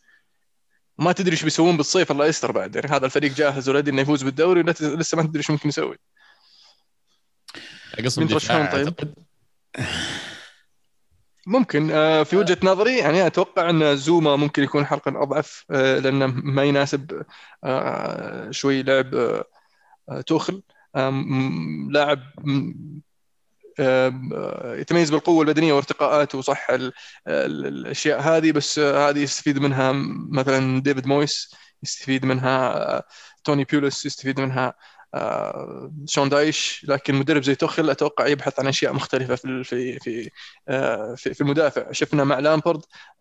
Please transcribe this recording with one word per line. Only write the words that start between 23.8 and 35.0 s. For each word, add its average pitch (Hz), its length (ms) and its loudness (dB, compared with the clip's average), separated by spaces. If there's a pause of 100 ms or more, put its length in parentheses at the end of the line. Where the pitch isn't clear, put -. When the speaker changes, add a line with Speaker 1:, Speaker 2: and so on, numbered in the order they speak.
Speaker 1:
آه، - 420 -8
يتميز 156 340 2
بالقوة 160 320 4
البدنية 151 320 4
وارتقاءاته، 143 680 2
صح، - 280 -2
ال-، 127 220 0 (360)
ال-، 71 400 -2
الأشياء 117 540 -2
هذه، 160 300 4
بس، 143 280 -2
آه، 143 300 4
هذه 143 100 0
يستفيد 143 400 -2
منها 135 320 2 (380)
مثلًا 131 520 0
ديفيد 135 260 -2
مويس، 143 480 0 (280)
يستفيد 135 420 -4
منها، 131 520 0 (200)
آه، - 60 -6 (400)
توني 143 200 2
بيولس، 143 420 -2
يستفيد 135 340 -6
منها، 131 340 -2 (420)